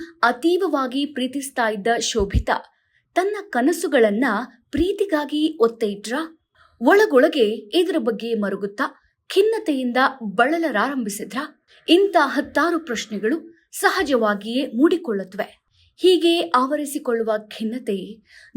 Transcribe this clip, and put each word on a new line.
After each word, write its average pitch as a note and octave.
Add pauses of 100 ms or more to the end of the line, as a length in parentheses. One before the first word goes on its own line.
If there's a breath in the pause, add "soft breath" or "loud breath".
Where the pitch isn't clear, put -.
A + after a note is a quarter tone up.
(220 loud breath)
ಅತೀವವಾಗಿ C#4
ಪ್ರೀತಿಸ್ತಾ C4
ಇದ್ದ G#3+ (140)
ಶೋಭಿತಾ - (500)
ತನ್ನ G4+ (140)
ಕನಸುಗಳನ್ನ C4 (460 soft breath)
ಪ್ರೀತಿಗಾಗಿ D#4
ಒತ್ತೆ A3+
ಇಟ್ರಾ? C#4 (400 soft breath)
ಒಳಗೊಳಗೆ D4
ಇದರ C#4+
ಬಗ್ಗೆ A3+
ಮರುಗುತ್ತಾ G3+ (500 soft breath)
ಖಿನ್ನತೆಯಿಂದ F4+ (260)
ಬಳಲರಾರಂಭಿಸಿದ್ರಾ? A#3+ (240 soft breath)
ಇಂಥ F4+
ಹತ್ತಾರು D4
ಪ್ರಶ್ನೆಗಳು A3 (180 loud breath)
ಸಹಜವಾಗಿಯೇ B3
ಮೂಡಿಕೊಳ್ಳುತ್ತವೆ. A3 (340)
ಹೀಗೆ E4+
ಆವರಿಸಿಕೊಳ್ಳುವ C4 (260)
ಖಿನ್ನತೆ A3 (340 soft breath)